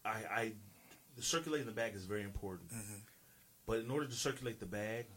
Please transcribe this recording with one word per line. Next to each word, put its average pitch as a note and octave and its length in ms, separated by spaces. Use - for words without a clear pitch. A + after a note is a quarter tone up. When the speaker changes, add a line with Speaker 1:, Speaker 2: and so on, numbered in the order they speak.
Speaker 1:
I, G#2+ 60
I, A2 220
the A#2+ 60
circulating D#3 440
the A2 60
bag A2+ 220
is F#2+ 100
very G#2 180
important. F#2+ 480
Speaker 2:
Mm-hmm. G#2 280
Speaker 1:
But A2+ 140
in A2+ 100
order D3 160
to A#2+ 80
circulate B2+ 460
the G2+ 60
bag, G#2+ 400